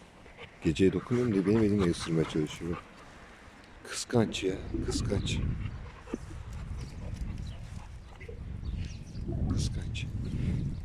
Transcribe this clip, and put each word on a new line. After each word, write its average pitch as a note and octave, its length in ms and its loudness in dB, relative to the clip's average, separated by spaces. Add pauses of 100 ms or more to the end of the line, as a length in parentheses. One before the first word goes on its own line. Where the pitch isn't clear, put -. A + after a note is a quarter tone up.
(640)
Geceye F2+ 280 8
dokunmuyorum A#2+ 420 2
diye F#2+ 120 6
benim A2 180 8
elimi G2+ 260 6
ısırmaya D#2+ 380 2
çalışıyor. E2 480 -2 (1120)
Kıskanç - 560 2
ya. F#2+ 100 2 (320)
Kıskanç. - 520 2 (4000)
Kıskanç. - 520 -2 (800)